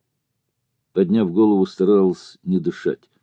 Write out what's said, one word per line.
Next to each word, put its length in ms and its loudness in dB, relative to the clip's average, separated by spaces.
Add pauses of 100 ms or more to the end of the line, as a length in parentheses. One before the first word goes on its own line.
(920)
Подняв 380 0
голову, 340 2
старалась 760 -2
не 180 -2
дышать, 500 -8 (140)